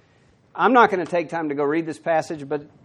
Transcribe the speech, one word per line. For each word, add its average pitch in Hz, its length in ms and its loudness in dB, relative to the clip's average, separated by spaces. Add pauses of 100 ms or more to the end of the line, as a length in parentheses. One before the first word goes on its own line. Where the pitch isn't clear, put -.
(540)
I'm 185 180 2
not 240 200 6
gonna 180 140 -2
take 170 240 -4
time 165 200 -6
to 143 60 -4
go 143 80 -2
read 156 240 -2
this 151 100 -8
passage, 156 500 -2
but 147 200 -6 (180)